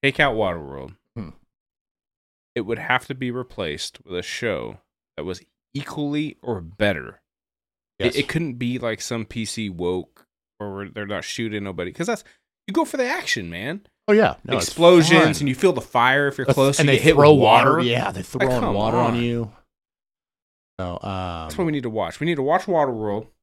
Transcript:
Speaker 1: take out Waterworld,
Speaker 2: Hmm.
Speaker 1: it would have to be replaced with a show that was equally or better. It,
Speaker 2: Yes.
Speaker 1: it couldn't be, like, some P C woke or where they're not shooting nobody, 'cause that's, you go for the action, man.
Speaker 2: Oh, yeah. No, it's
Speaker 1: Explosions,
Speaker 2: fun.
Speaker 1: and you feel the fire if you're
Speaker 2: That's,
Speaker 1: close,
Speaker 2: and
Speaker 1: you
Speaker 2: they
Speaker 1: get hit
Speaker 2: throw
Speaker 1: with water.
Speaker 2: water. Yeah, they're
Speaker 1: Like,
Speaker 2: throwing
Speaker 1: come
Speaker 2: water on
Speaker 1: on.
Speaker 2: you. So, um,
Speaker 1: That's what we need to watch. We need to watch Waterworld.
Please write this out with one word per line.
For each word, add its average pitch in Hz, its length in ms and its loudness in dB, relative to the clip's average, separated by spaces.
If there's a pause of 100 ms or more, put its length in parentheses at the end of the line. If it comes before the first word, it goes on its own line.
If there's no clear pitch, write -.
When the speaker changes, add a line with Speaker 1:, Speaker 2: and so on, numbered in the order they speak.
Speaker 1:
take 139 180 0
out 139 160 2
Waterworld, 78 600 -4 (200)
Speaker 2:
Hmm. 92 140 -12 (1300)
Speaker 1:
it 120 60 -4
would 110 180 -6
have - 280 -2
to 139 80 -10
be 127 160 -6
replaced 110 760 -10
with 90 120 -12
a 90 60 -4
show 64 540 -6 (400)
that 76 60 -10
was 90 180 -8 (320)
equally 147 680 -6
or 107 200 -6
better. 85 600 -4 (760)
It, 123 60 -2
Speaker 2:
Yes. 120 100 0
Speaker 1:
it 139 140 -2
couldn't 160 240 -4
be, 123 260 -4
like, 113 220 -6
some 113 240 -8
P 113 200 -8
C 104 240 -8
woke 90 580 -6 (320)
or 101 140 -12
where 98 160 -12
they're 104 160 -10
not 90 180 -6
shooting 107 400 -6
nobody, 90 280 -8
'cause 170 160 -8
that's, 233 160 -6 (440)
you 196 60 -10
go 320 120 0
for - 120 -8
the 254 80 -2
action, 247 440 -4
man. 113 360 -10 (220)
Speaker 2:
Oh, 208 60 4
yeah. 214 300 4
No, 117 140 -2
it's 87 100 -2
Speaker 1:
Explosions, 165 540 8
Speaker 2:
fun. 160 60 6 (120)
Speaker 1:
and 143 100 -2
you 127 60 0
feel 185 180 4
the 117 80 -4
fire 131 460 2
if 135 100 -4
you're 131 80 -4
Speaker 2:
That's, 135 100 4
Speaker 1:
close, 135 240 2
Speaker 2:
and 147 80 4
Speaker 1:
you 139 60 4
Speaker 2:
they 131 40 4
Speaker 1:
get 120 60 0
hit 160 120 8
Speaker 2:
throw 147 180 10
Speaker 1:
with 135 80 8
water. 117 300 8
Speaker 2:
water. 127 120 2
Yeah, 120 280 0
they're 180 100 -10
Speaker 1:
Like, - 40 -10
Speaker 2:
throwing 127 340 0
Speaker 1:
come 160 160 -2
Speaker 2:
water 113 220 0
on 120 180 2
Speaker 1:
on. 120 80 -2
Speaker 2:
you. 117 280 -4 (1300)
So, 90 160 -6
um, - 40 -10 (480)
Speaker 1:
That's - 100 -10
what 185 80 -2
we 160 60 -2
need 139 120 -4
to 120 60 -6
watch. 101 300 -6
We 147 60 -4
need 170 100 0
to 139 80 -4
watch 160 220 -2
Waterworld. 113 640 -2 (140)